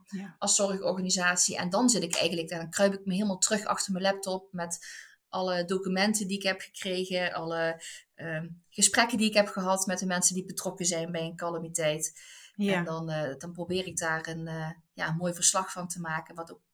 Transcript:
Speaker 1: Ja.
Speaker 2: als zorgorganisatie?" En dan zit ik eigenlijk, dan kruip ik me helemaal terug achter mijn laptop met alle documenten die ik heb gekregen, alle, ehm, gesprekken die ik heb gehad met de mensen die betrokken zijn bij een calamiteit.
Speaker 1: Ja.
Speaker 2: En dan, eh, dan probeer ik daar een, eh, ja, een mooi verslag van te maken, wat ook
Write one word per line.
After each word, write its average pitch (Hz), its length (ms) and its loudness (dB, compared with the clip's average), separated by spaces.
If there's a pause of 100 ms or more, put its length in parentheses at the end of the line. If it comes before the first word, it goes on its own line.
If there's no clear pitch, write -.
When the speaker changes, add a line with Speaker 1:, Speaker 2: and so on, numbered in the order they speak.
Speaker 1:
Ja. 196 360 -10
Speaker 2:
als 190 160 2
zorgorganisatie?" 185 1000 2
En 180 120 -2
dan 233 200 6
zit 175 140 4
ik 170 120 -2
eigenlijk, 170 340 0
dan 165 200 -6
kruip 196 240 4
ik 190 120 -8
me 190 80 0
helemaal 196 240 2
terug 208 280 2
achter - 280 0
mijn 185 100 0
laptop 190 500 0
met 175 320 -6 (440)
alle 185 360 0
documenten 190 640 2
die 196 100 -2
ik 196 60 -6
heb 190 180 0
gekregen, 185 720 -2
alle, 165 500 -2 (320)
ehm, 165 320 -6 (220)
gesprekken 233 480 4
die 220 100 4
ik 214 60 2
heb 208 140 6
gehad 190 380 2
met 185 140 0
de 185 60 -4
mensen 180 300 2
die 185 100 -2
betrokken - 400 -6
zijn 170 260 0
bij 170 100 -2
een 165 140 -6
calamiteit. 165 840 -2 (360)
Speaker 1:
Ja. 202 180 2
Speaker 2:
En 175 100 2
dan, 160 260 -4
eh, 151 280 -2
dan 175 140 -10
probeer 175 360 -4
ik 170 100 -8
daar 165 300 -2
een, 165 200 -6
eh, 160 220 -4 (240)
ja, 175 140 -4
een 160 80 0
mooi 175 180 0
verslag 185 380 2
van 180 160 -8
te 175 120 -8
maken, 165 360 -6
wat 170 160 -10
ook - 100 -20 (120)